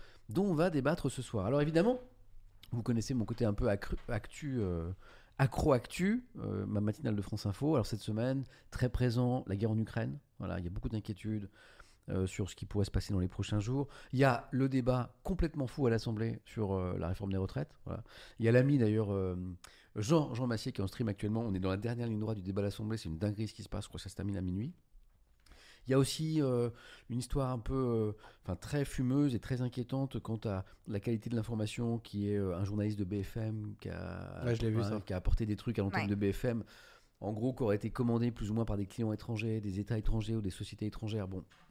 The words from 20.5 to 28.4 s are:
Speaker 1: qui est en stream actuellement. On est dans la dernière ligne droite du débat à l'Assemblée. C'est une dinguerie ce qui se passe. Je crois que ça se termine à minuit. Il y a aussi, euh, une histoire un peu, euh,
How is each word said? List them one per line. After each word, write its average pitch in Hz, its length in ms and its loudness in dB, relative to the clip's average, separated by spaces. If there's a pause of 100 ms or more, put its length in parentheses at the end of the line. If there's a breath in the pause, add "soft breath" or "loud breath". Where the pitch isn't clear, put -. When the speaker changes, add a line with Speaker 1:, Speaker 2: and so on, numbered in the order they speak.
Speaker 1:
qui - 80 -6
est 98 40 0
en 95 40 0
stream 113 200 -2
actuellement. 104 340 0
On 107 120 -2
est 92 60 0
dans 92 100 0
la 95 60 2
dernière 120 300 -2
ligne 110 140 -2
droite 110 160 -2
du 98 60 -8
débat 98 180 -2
à 101 40 2
l'Assemblée. 107 340 -2
C'est 90 100 -8
une 80 100 -4
dinguerie 104 300 -2
ce - 60 -14
qui - 80 -12
se 101 60 -14
passe. 101 160 -6
Je - 40 -14
crois - 100 -12
que - 40 -12
ça 98 80 -10
se - 60 -16
termine 98 200 -4
à 92 60 -2
minuit. 98 300 -2 (1120 loud breath)
Il 127 60 0
y - 20 6
a 135 40 8
aussi, 156 440 2
euh, 123 260 2 (400 loud breath)
une 117 100 -2
histoire 127 320 0
un 123 80 -2
peu, 135 160 -4
euh, 117 380 2 (320 loud breath)